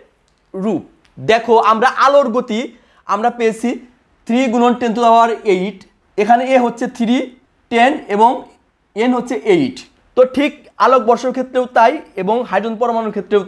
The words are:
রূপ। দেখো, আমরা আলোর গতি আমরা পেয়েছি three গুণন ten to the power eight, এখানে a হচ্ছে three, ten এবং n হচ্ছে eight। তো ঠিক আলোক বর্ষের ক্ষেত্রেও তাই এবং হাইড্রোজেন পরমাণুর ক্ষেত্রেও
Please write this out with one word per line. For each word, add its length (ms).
রূপ। 180
দেখো, 360
আমরা 180
আলোর 300
গতি 240
আমরা 240
পেয়েছি 300
three 260
গুণন 280
ten 160
to 80
the 100
power 160
eight, 240
এখানে 200
a 100
হচ্ছে 200
three, 260
ten 200
এবং 160
n 80
হচ্ছে 200
eight। 220
তো 60
ঠিক 160
আলোক 240
বর্ষের 280
ক্ষেত্রেও 280
তাই 160
এবং 140
হাইড্রোজেন 320
পরমাণুর 360
ক্ষেত্রেও 320